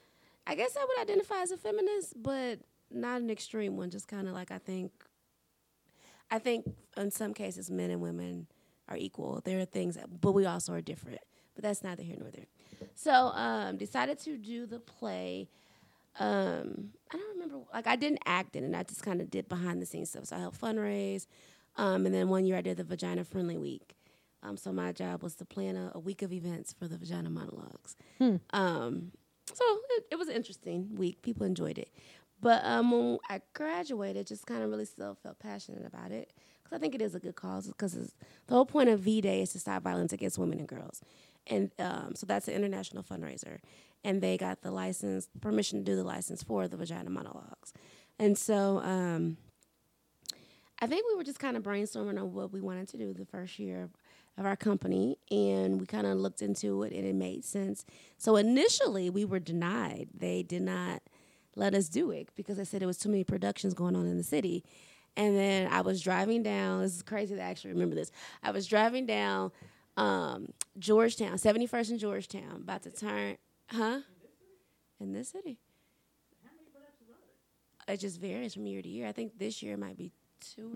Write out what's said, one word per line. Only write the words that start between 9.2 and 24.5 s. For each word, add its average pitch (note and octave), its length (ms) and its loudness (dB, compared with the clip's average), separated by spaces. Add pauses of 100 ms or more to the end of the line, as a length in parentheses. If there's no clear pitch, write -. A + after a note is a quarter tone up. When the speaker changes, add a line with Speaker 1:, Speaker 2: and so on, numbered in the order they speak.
Speaker 1:
There F#3+ 160 0
are F#3 60 -2
things, F3+ 300 -2
that, F3 260 -12
but G3 120 8
we G3 120 8
also E3+ 280 -2
are E2+ 80 -2
different. - 380 -10 (360)
But - 80 -14
that's G#3 200 -2
neither F3 200 -8
here E3+ 160 -10
nor - 100 -12
there. - 160 -16 (500)
So, - 160 2
um, A3+ 680 6
decided B3 420 -2
to D4+ 180 -8
do A#3 300 -8
the A3+ 120 -10
play. F#3 680 -8 (680)
Um, G3+ 720 -2 (200)
I D#4+ 60 -8
don't G#4 160 -8
remember, E4 240 -8 (160)
like, A3+ 140 -4
I A#3+ 80 6
didn't C#4+ 300 2
act F#3+ 300 0
in - 80 -4
it. E3+ 140 0
I F3 60 -2
just - 200 -10
kinda F3 220 0
did F#3+ 240 -4
behind F3 320 -2
the F3+ 40 -6
scenes E3+ 240 -8
stuff. - 160 -10
So - 100 -10
I F3 40 -6
helped F3+ 220 -8
fundraise. G3+ 640 -2 (520)
Um, F#3+ 280 4
and F#3+ 80 4
then F#3 160 4
one F#3+ 160 4
year F#3 120 4
I F3+ 40 0
did F3+ 160 -2
the F3+ 60 -4
Vagina F3+ 400 -4
Friendly E3+ 340 -2
Week. C#3+ 380 -8 (480)
Um, G#3 140 -8